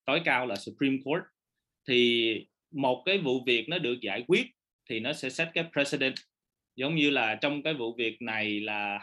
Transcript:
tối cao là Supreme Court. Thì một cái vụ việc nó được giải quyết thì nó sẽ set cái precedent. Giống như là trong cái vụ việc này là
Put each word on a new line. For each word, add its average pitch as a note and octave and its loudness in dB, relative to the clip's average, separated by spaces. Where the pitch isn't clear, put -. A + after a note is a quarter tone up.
tối D3 2
cao C3 2
là G#2+ -2
Supreme C3+ 0
Court. D#3+ -2
Thì A#2 4
một C3 0
cái G3 2
vụ B2+ 0
việc A#2 2
nó E3+ -2
được B2 -2
giải G#2 -4
quyết A3+ 4
thì A2 -4
nó B2 -4
sẽ C3+ -6
set E3 -2
cái E3 -2
precedent. C#3 0
Giống C3+ -2
như D3 4
là A#2 2
trong C#3+ -2
cái D#3+ -2
vụ A2+ -4
việc A2+ -4
này G#2+ -2
là G#2 -4